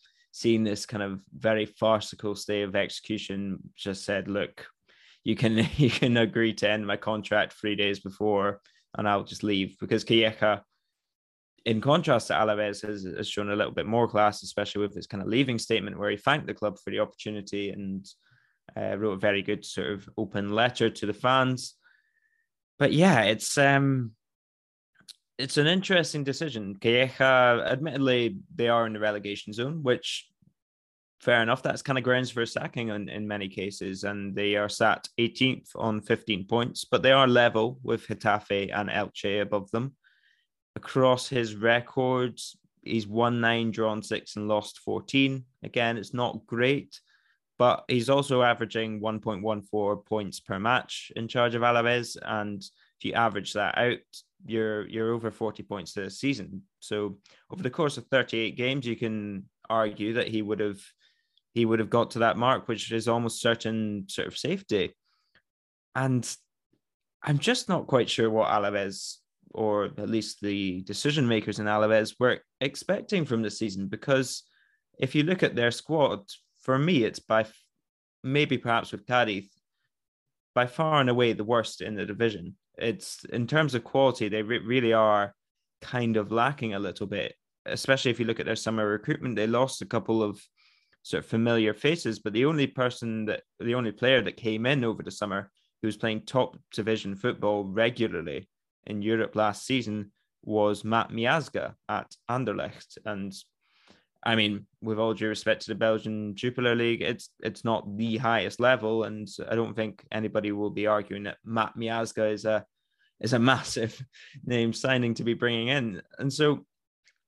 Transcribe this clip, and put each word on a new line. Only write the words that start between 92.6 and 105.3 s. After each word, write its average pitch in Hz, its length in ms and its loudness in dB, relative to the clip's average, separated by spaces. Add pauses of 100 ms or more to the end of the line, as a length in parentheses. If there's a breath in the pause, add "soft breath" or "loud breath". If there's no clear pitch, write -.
person 117 580 -4
that, 104 180 -4 (160)
the 117 160 -2
only 120 160 -2
player 123 300 4
that 98 160 -4
came 110 300 -2
in 131 180 2
over 110 180 -2
the 104 80 -12
summer 98 400 -6 (300)
who 110 80 -2
was 107 80 -4
playing 107 300 -4
top - 320 0 (160)
division 107 420 -2
football 104 480 -2
regularly 98 840 -2 (380)
in 104 140 -6
Europe 110 340 -2
last 107 300 -2
season 107 480 -4 (300)
was 104 420 0
Matt 113 260 0
Miazga 117 640 -2 (140)
at - 260 -6 (160)
Anderlecht. 110 760 -4
And 98 260 -8 (920 soft breath)
I 113 120 2
mean, 104 320 0 (160)
with 110 160 -2
all 113 160 2
due 107 140 -2
respect 107 340 0